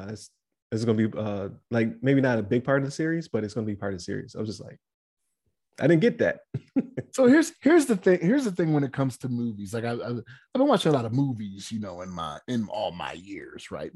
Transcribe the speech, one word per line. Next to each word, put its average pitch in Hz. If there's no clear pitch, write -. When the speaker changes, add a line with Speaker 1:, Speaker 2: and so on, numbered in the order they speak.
Speaker 1:
no, 107
it's, -
it's 113
gonna 110
be, -
uh, 101
like, 117
maybe 139
not 123
a 107
big 113
part 139
of -
the 139
series, 160
but 107
it's 104
gonna 110
be 104
part 101
of 92
the -
series." 101
I -
was 110
just 101
like, -
I -
didn't 165
get 233
that. 92
<laughs> 277
Speaker 2:
So 262
here's, 294
here's 302
the 220
thing, 180
here's 254
the 202
thing 165
when 143
it 127
comes 135
to 127
movies. 113
Like, 113
I, 117
I've, 120
I've -
been 285
watching 190
a -
lot 120
of 110
movies, 110
you 110
know, 90
in 92
my, 82
in 117
all 95
my 78
years, 82
right? 76